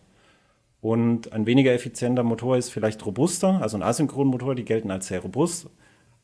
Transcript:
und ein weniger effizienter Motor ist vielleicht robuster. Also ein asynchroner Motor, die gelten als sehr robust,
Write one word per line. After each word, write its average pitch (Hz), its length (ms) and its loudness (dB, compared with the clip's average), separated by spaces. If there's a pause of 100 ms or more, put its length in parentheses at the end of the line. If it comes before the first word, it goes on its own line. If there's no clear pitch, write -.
(800)
und 117 540 0
ein 110 120 -2
weniger 127 280 6
effizienter 123 500 -2
Motor 120 320 0
ist 123 140 -2
vielleicht 107 360 -2
robuster. 175 560 0
Also 110 140 -2
ein 98 80 -4
asynchroner 139 480 2
Motor, 127 240 -2
die 123 80 -4
gelten 110 280 -2
als 95 160 -6
sehr 92 120 -4
robust, 139 500 -2 (540)